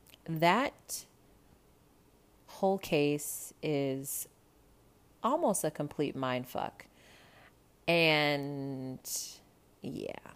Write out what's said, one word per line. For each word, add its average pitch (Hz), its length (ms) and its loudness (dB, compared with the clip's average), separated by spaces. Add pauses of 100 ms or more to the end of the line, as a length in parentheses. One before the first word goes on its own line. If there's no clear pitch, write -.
(280)
that 170 800 2 (1400)
whole 196 300 0
case 147 760 0 (100)
is 139 640 -2 (960)
almost 269 400 2
a 156 80 0
complete 147 460 -4
mind 127 320 -2
fuck. - 360 -6 (1040)
And, 143 1120 2 (840)
yeah. - 320 -8 (220)